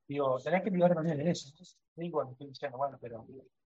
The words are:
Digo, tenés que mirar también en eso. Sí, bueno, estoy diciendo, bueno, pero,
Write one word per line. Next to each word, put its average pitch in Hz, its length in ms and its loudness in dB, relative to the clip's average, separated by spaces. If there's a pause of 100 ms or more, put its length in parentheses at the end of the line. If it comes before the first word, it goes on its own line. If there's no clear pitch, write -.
Digo, 139 380 2
tenés 175 200 2
que 220 80 0
mirar 175 200 6
también 160 280 0
en 160 80 2
eso. - 220 -2 (460)
Sí, 170 140 -6
bueno, 135 220 -2
estoy 143 160 -16
diciendo, 131 280 -10
bueno, 135 240 -2
pero, 117 240 -10 (500)